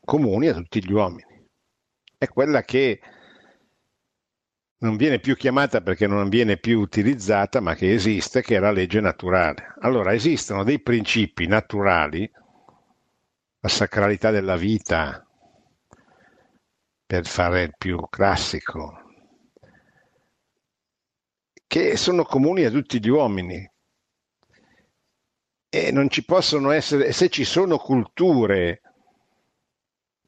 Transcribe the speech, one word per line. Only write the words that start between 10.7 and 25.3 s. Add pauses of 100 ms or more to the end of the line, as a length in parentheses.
principi
naturali, (1300)
la
sacralità
della
vita, (1800)
per
fare
il
più
classico, (2750)
che
sono
comuni
a
tutti
gli
uomini. (2000)